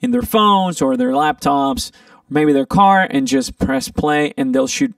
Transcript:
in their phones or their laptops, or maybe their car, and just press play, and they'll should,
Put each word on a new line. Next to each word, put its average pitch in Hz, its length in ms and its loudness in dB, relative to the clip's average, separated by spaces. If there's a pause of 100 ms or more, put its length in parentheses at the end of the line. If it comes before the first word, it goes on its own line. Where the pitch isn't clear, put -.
in 254 100 -2
their 240 100 0
phones 202 600 2
or 262 140 0
their 254 160 0
laptops, 277 800 -2
or - 380 -20
maybe 151 240 2
their 135 120 2
car, 196 440 4
and 269 180 -2
just 254 300 -2
press 262 320 -4
play, - 480 -2
and 262 160 -2
they'll 262 140 0
should, - 300 -4